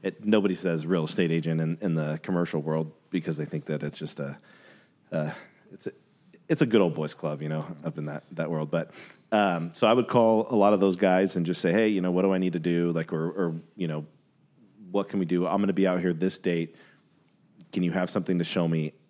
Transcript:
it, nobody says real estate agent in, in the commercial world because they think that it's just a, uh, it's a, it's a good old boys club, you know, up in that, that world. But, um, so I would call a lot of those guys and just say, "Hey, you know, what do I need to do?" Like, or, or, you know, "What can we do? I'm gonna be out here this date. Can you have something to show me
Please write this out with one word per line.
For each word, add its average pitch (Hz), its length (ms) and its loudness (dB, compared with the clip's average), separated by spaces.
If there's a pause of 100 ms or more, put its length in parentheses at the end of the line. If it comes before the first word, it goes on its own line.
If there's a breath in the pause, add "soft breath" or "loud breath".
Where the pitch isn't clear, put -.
it, 98 220 -6
nobody 104 300 4
says 82 320 -2
real 85 180 2
estate 82 260 0
agent 80 300 0
in, 80 200 -2
in 87 140 0
the 78 280 -2
commercial 87 380 -2
world 78 320 -2 (180)
because 85 260 -2
they 76 80 -6
think 76 220 -8
that 76 160 -4
it's 73 160 -8
just 76 220 -10
a, 69 160 -8 (760 loud breath)
uh, 78 180 -4 (420 loud breath)
it's - 140 -16
a, - 60 -8 (560)
it's 156 140 2
a 131 40 4
good 110 140 4
old 85 140 2
boys 76 200 -6
club, 73 280 -6
you 78 60 -6
know, 78 160 -4 (200)
up 80 140 -6
in 76 80 -8
that, 73 260 -10
that 80 180 -4
world. 78 200 -4
But, 82 200 -4 (420 loud breath)
um, 87 420 2
so 120 120 0
I 113 60 6
would 120 160 2
call 113 420 4
a 117 60 0
lot 101 160 6
of 95 80 4
those 95 160 4
guys 95 400 4
and 85 80 0
just 87 160 -2
say, 85 120 2
"Hey, 110 160 4
you 101 120 0
know, 90 120 0
what 90 100 2
do 95 100 4
I 92 60 2
need 92 140 0
to 87 80 -2
do?" 85 320 2
Like, 82 200 -4
or, 80 160 -2
or, 85 260 -2 (200)
you 90 140 -4
know, 76 180 -6 (840)
"What 98 160 0
can 101 100 -2
we 92 60 2
do? 87 220 2
I'm 98 140 0
gonna 101 120 2
be 95 160 2
out 90 120 2
here 87 120 0
this 90 260 -2
date. 82 380 -2 (960 soft breath)
Can 90 100 -2
you 87 80 2
have 90 180 -2
something 90 300 -2
to 85 60 0
show 85 240 0
me 80 240 -2 (180)